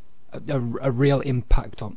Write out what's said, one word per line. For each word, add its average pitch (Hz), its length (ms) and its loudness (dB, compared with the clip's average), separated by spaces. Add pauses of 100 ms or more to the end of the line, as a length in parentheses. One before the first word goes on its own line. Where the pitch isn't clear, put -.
(340)
a, 135 240 -4
a, 120 300 -2
a 139 40 0
real 135 300 4
impact - 640 2
on, 104 140 -8